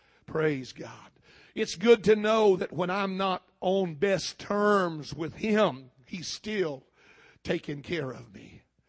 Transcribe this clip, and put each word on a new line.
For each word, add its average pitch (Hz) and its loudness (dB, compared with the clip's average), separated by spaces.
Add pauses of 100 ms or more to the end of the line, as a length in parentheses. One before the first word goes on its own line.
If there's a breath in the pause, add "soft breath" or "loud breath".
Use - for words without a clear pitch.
(260 soft breath)
Praise 151 -2
God. - -16 (640 loud breath)
It's - -4
good 220 6
to 214 6
know 208 4
that 190 -4
when 175 -2
I'm 196 -2
not 190 -2 (160)
on 185 0
best 185 -2
terms 196 0
with 151 -8
him, 180 2 (140)
he's 170 -12
still 180 -4 (640 loud breath)
taking 151 -6
care 147 -6
of 117 -16
me. - -20 (260 soft breath)